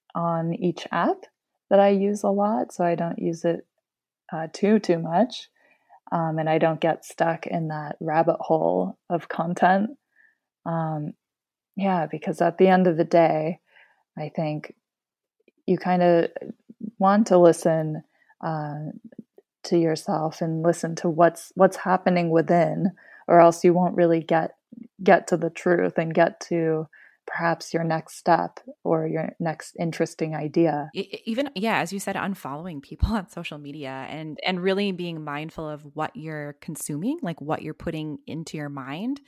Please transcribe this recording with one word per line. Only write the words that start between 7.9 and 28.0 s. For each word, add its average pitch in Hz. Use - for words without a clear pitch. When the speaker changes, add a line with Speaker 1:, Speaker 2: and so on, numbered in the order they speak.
Speaker 1:
rabbit 160
hole 175
of 175
content. 180
Um, 160
yeah, 185
because 160
at 170
the 190
end 185
of 165
the 165
day, 160
I 151
think 151
you 180
kinda 175
want 202
to 180
listen, 160
uh, 151
to 175
yourself 156
and 160
listen 165
to 175
what's, 170
what's 190
happening 180
within, 165
or 170
else 170
you 175
won't 175
really 165
get, 160
get 180
to 180
the 165
truth 180
and 165
get 165
to 160
perhaps -
your 165
next 160